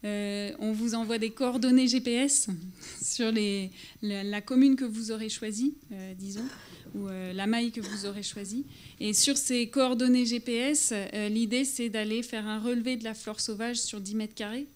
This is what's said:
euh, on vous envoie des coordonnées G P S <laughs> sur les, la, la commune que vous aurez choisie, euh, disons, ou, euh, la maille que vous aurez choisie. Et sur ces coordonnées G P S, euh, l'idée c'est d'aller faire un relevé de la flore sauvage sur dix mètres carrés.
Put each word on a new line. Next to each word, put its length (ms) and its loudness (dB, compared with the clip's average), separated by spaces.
euh, 560 -2
on 120 0
vous 220 0
envoie 240 0
des 120 0
coordonnées 580 6
G 120 4
P 120 0
S 340 4
<laughs> 280 -14
sur 280 0
les, 380 0
la, 220 -4
la 180 -4
commune 360 6
que 80 -2
vous 260 -4
aurez 180 -4
choisie, 460 -2
euh, 260 -10
disons, 300 -8
ou, 140 -6
euh, 240 -6
la 160 0
maille 240 2
que 80 -8
vous 260 -8
aurez 160 -6
choisie. 420 -6
Et 120 0
sur 240 4
ces 320 2
coordonnées 560 4
G 140 0
P 160 -2
S, 380 2
euh, 360 -2
l'idée 360 2
c'est 240 -2
d'aller 340 -2
faire 240 -6
un 140 -4
relevé 360 0
de 60 -6
la 100 -4
flore 280 -8
sauvage 380 -2
sur 220 -4
dix 140 -8
mètres 220 -2
carrés. 400 -6